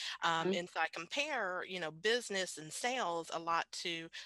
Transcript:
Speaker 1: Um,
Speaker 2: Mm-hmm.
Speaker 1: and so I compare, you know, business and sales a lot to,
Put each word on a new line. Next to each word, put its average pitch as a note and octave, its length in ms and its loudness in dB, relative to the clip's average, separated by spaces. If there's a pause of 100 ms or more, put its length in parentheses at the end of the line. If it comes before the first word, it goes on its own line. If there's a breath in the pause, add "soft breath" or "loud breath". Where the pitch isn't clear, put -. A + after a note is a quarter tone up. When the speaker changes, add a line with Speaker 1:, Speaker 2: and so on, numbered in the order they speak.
(240 loud breath)
Speaker 1:
Um, E3 240 4
Speaker 2:
Mm-hmm. F#3+ 100 4
Speaker 1:
and F3+ 100 -2
so - 120 -4
I D#3+ 120 4
compare, G3 760 -2
you F#3 120 -6
know, D#3 120 -2
business F#3+ 640 0
and D#3 160 -10
sales F3+ 580 0
a - 60 -2
lot E3 360 0
to, E3 360 -4 (160 loud breath)